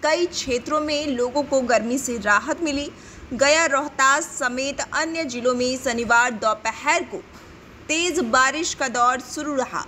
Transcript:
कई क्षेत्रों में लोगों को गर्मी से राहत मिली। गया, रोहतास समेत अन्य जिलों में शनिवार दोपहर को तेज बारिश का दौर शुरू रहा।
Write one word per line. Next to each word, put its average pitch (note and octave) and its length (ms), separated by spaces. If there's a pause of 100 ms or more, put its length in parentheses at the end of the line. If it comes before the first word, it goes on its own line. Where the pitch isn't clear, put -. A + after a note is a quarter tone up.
कई E4 220
क्षेत्रों C#4+ 540
में D4+ 280
लोगों B3 360
को C4+ 180
गर्मी A#3+ 360
से B3 200
राहत G#3+ 440
मिली। C#4+ 300 (420)
गया, C#4+ 320
रोहतास C#4+ 580
समेत C4+ 540 (160)
अन्य D#4+ 300
जिलों B3 320
में B3+ 220
शनिवार A#3+ 540
दोपहर A3+ 720
को G#3+ 140 (680)
तेज E4 320
बारिश C4 540
का C#4 140
दौर B3 320
शुरू D4 360
रहा। A#3 320